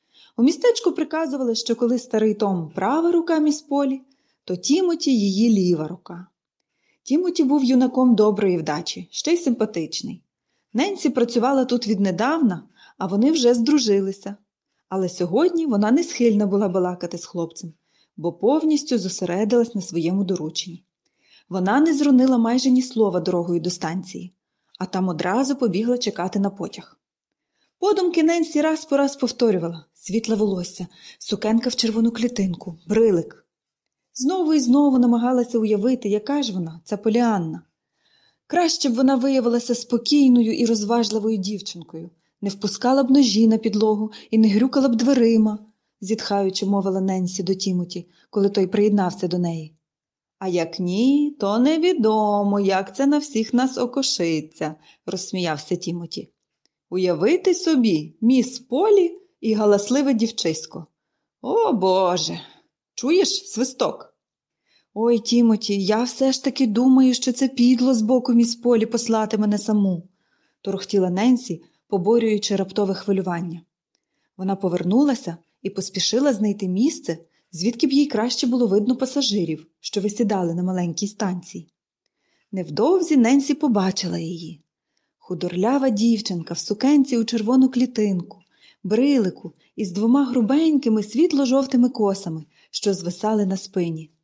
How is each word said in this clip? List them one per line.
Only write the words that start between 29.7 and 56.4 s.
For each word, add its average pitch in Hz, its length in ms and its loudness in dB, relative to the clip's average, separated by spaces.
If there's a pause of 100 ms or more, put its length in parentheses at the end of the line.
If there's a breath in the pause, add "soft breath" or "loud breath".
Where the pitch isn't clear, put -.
«Світле 220 420 -4
волосся, 185 500 -4 (320 loud breath)
сукенка 226 520 -2
в - 60 -8
червону 226 340 0
клітинку, 202 760 -4
брилик». 208 600 2 (680)
Знову 320 400 0
і 294 60 4
знову 262 380 4
намагалася 240 600 2
уявити, 220 500 0
яка 214 340 -2
ж 226 100 -4
вона, 170 320 -8
ця 208 120 -6
Поліанна. 208 640 -2 (840)
Краще 330 420 0
б 233 60 0
вона 262 220 4
виявилася 240 580 0
спокійною 240 800 4
і 240 140 0
розважливою 220 680 0
дівчинкою, 175 760 -10 (300)
не 202 100 -4
впускала 247 520 0
б 254 80 0
ножі 226 380 6
на 220 100 4
підлогу 214 540 0 (180 loud breath)
і 220 80 2
не 220 100 6
грюкала 262 400 2
б 233 80 0
дверима, 226 640 4 (420)
зітхаючи, 196 680 -2
мовила 190 340 0
Ненсі 185 420 -2
до 185 120 -2
Тімоті, 180 540 -6 (220 soft breath)
коли 202 180 0
той 196 180 0
приєднався 196 600 0
до 180 100 -4
неї. 165 380 -6 (640)
«А 190 100 -8
як 170 320 -4
ні, 269 600 0
то 208 180 0
невідомо, 214 1040 2
як 190 360 -2
це 269 100 0
на 294 120 4
всіх 226 360 -4
нас 254 240 0
окошиться», 165 960 -4 (320 soft breath)
розсміявся 180 720 -6
Тімоті. 170 540 -10 (600)